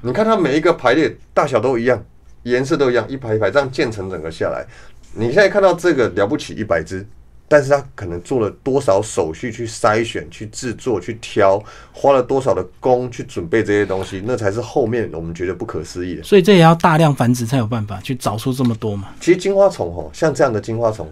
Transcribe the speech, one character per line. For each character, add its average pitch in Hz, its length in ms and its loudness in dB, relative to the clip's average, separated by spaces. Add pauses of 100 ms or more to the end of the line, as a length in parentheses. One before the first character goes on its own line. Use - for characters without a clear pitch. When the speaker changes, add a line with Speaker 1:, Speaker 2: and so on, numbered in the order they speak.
Speaker 1:
你 117 100 -4
看 147 140 0
它 226 100 2
每 147 220 2
一 - 20 0
个 165 140 4
排 123 200 2
列 147 220 2 (180)
大 156 140 2
小 127 100 0
都 123 220 0
一 117 60 -2
样， 120 180 2 (400)
颜 123 200 0
色 139 120 -2
都 135 160 2
一 120 40 2
样， 110 120 0
一 131 80 -10
排 120 180 -6
一 110 40 2
排 104 120 0
这 135 80 -2
样 135 140 2
建 139 180 -2
成 98 200 -8
整 87 120 -8
个 80 80 -8
下 92 180 -4
来。 65 200 -6 (460)
你 110 140 -4
现 135 80 -4
在 196 120 6
看 196 140 0
到 185 120 6
这 170 200 2
个 117 160 2
了 101 180 0
不 151 80 -2
起 - 180 -8
一 107 120 -8
百 85 180 0
只， 95 220 -10 (440)
但 147 140 6
是 135 60 -4
它 139 120 2 (140)
可 104 120 -12
能 87 140 -8
做 131 180 -2
了 104 100 0 (140)
多 135 180 0
少 131 200 2
手 101 320 -4
续 123 180 -10
去 117 140 -8
筛 110 380 0
选、 87 260 -8
去 110 180 -14
制 110 260 -10
作、 107 260 -4
去 113 220 -8
挑， 98 420 2 (300)
花 - 180 2
了 131 100 4
多 135 200 -2
少 117 120 0
的 90 100 -2 (160)
工 127 300 0
去 - 140 -12
准 87 240 -8
备 107 160 2
这 98 80 -2
些 104 140 2
东 95 180 -4
西， 95 220 -10
那 123 100 -2
才 107 160 -2
是 110 80 -4
后 117 260 -2
面 110 280 -2
我 80 80 -8
们 85 120 -8
觉 87 120 -6
得 92 80 -4
不 85 120 -10
可 - 180 -8
思 90 220 -8
议 87 100 -6
的。 82 80 -12
Speaker 2:
所 - 140 4
以 190 40 6
这 202 120 6
也 185 60 8
要 165 160 8
大 165 220 4
量 160 160 4
繁 123 200 2
殖 123 120 -2
才 127 120 0
有 117 100 0
办 113 180 -4
法 98 160 -10
去 131 140 -6
找 107 200 -4
出 131 160 -4
这 131 120 -2
么 117 120 2
多 104 200 -4
嘛。 98 140 -10 (120)
Speaker 1:
其 165 100 2
实 175 60 4
金 196 180 -2
花 196 140 6
虫 - 260 -4
哦， 80 160 -8
像 160 220 0
这 165 100 2
样 131 80 4
的 107 80 -2
金 113 180 -4
花 117 140 2
虫， 98 200 -10